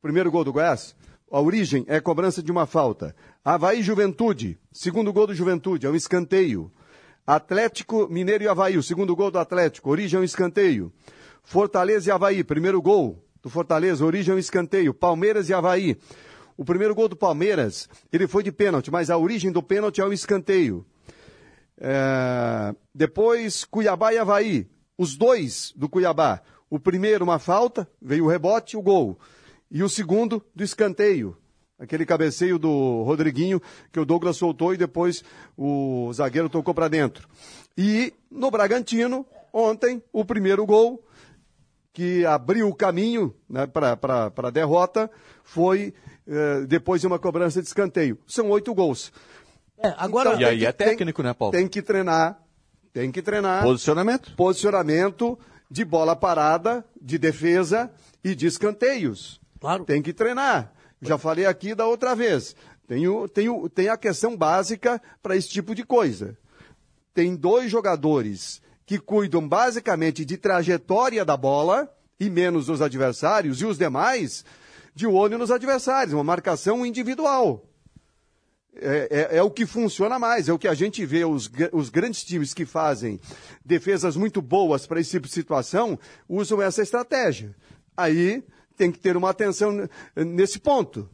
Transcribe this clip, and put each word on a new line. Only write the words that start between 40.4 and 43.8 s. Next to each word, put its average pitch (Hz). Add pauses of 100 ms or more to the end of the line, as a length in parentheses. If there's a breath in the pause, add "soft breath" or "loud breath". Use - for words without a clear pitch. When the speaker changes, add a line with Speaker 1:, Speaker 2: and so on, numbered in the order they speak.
Speaker 1:
gol, 226 (840 soft breath)
que 180
abriu 160
o 190
caminho, 196 (140)
né, 131
pra, 131